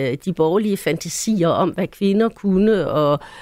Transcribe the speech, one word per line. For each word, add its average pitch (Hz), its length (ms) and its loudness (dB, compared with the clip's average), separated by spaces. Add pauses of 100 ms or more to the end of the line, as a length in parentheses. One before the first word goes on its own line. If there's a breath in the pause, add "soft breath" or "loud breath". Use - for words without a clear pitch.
(100)
øh, 131 140 -4
de 190 80 -4
borgerlige 190 440 0
fantasier 165 720 -2
om, 151 220 2
hvad - 180 -6
kvinder 202 400 0
kunne 202 600 0
og, 147 300 2 (220 loud breath)